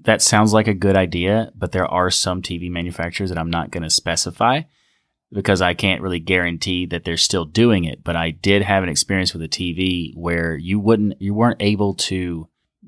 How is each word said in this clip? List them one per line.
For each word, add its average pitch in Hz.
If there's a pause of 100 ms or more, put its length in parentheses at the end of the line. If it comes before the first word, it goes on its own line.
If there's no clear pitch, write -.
That 110
sounds 107
like 110
a 104
good 95
idea, 92
but 98
there 90
are 90
some 92
T 90
V 87
manufacturers 87
that 82
I'm 82
not 85
gonna 78
specify 117 (720)
because 95
I 87
can't 95
really 90
guarantee 90
that 82
they're 85
still 85
doing 101
it. -
But 85
I 82
did 98
have 98
an 90
experience 92
with 82
a 80
T 90
V 90
where 85
you 87
wouldn't, 104
you 98
weren't 113
able 101
to 87 (400)